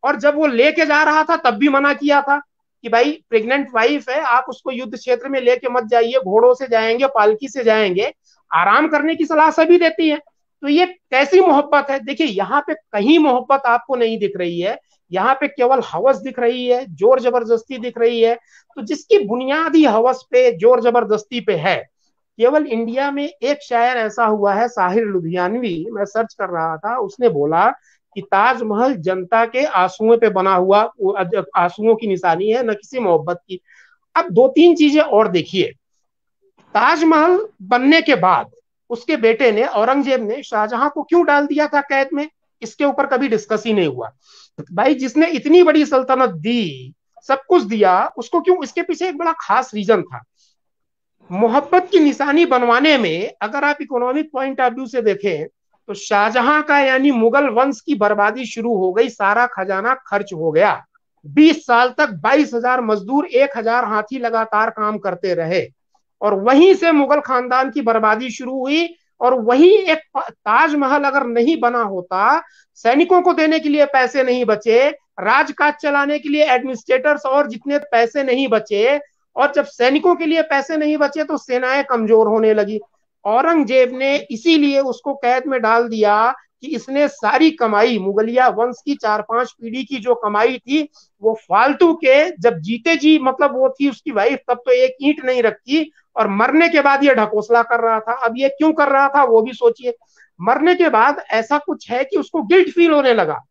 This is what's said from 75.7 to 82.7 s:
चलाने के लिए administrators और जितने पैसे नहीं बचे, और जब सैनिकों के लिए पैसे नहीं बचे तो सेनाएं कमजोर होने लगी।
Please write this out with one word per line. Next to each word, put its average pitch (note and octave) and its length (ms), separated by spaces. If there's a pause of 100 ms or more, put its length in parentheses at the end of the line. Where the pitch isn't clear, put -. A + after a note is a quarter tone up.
चलाने C#4+ 440
के D4 100
लिए D4+ 160
administrators C4 840
और C#4 200
जितने C4+ 320
पैसे B3 440
नहीं C4 260
बचे, A3 520 (360)
और C#4 200
जब C#4+ 80
सैनिकों C#4+ 500
के E4 120
लिए D#4+ 160
पैसे D#4 340
नहीं D4+ 200
बचे D4 280
तो D4 120
सेनाएं C4 480
कमजोर A3 440
होने A3 260
लगी। G#3 260 (440)